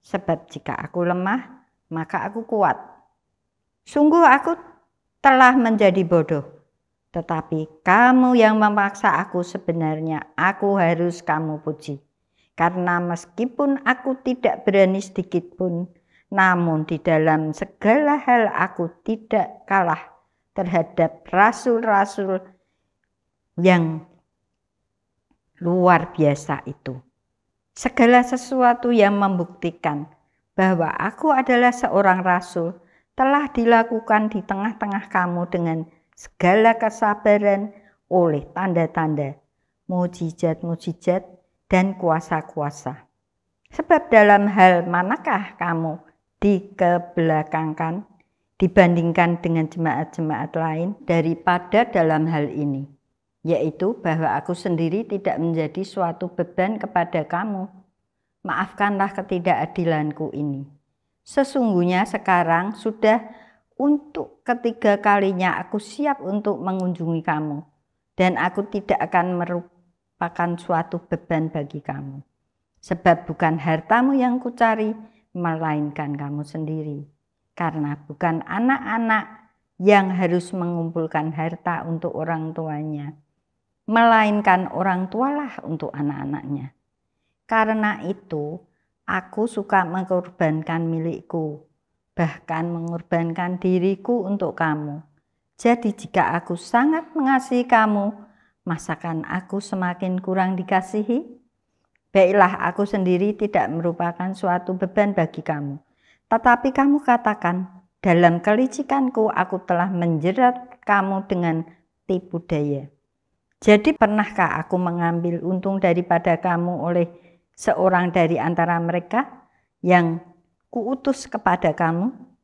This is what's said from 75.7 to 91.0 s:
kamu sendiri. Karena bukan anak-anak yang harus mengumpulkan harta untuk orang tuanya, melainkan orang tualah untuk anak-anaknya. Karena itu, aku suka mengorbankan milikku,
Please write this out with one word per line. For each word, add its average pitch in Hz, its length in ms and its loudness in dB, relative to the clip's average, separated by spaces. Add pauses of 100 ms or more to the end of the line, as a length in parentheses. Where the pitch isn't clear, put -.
kamu 143 300 -8
sendiri. 151 640 -8 (480)
Karena 151 480 -4
bukan 165 400 -4
anak-anak 226 1040 -4 (320)
yang 196 320 4
harus 175 400 -2
mengumpulkan 165 800 -4
harta 165 560 -6
untuk 165 260 -6
orang 160 380 -6
tuanya, 151 640 -8 (720)
melainkan 208 800 2
orang 185 380 -4
tualah 277 560 -6
untuk 156 320 -6
anak-anaknya. 139 800 -8 (680)
Karena 220 640 -2
itu, 160 500 -8 (480)
aku 190 400 -4
suka 202 400 0
mengorbankan 170 1040 -2
milikku, 160 800 -6 (480)